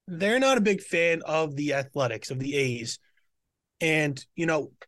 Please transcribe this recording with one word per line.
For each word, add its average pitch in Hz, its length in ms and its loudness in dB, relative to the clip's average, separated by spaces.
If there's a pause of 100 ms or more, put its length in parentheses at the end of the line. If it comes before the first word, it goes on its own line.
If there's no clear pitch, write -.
they're 196 320 0
not 269 180 4
a 220 40 4
big 196 200 2
fan 170 400 2
of 156 340 -2
the 143 200 -2
Athletics, 131 560 -2
of 127 80 -6
the 139 160 -4
A's. 120 440 -2 (800)
And, 151 440 0 (120)
you 165 100 -2
know, 160 280 0 (140)